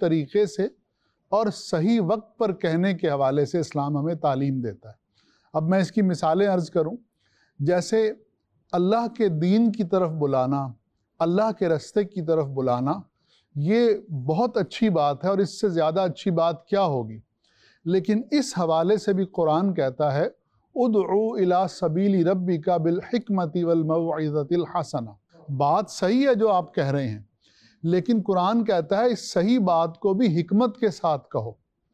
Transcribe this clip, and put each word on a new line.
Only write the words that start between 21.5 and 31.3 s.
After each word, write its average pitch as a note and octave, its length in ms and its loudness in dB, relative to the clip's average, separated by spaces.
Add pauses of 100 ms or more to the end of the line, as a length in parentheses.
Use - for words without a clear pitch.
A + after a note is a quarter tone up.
سبیل F3+ 580 0
ربک F3+ 400 0
بالحکمت F3+ 920 -2
والموعظۃ D#3+ 880 0
الحسنہ۔" D#3 600 -4 (420)
بات D3 380 0
صحیح B3 380 0
ہے B3+ 60 4
جو G#3+ 180 2
آپ F3+ 220 0
کہہ C#3 160 0
رہے C3+ 180 -2
ہیں، G#2+ 140 -8 (600)
لیکن F3+ 440 0
قرآن G3+ 380 2
کہتا G3 360 0
ہے A#3+ 60 4
اس - 260 -2
صحیح G#3+ 260 2
بات E3+ 400 0
کو G3 160 0
بھی F#3+ 260 2
حکمت G#3+ 360 0
کے A3 140 0
ساتھ D3+ 400 -2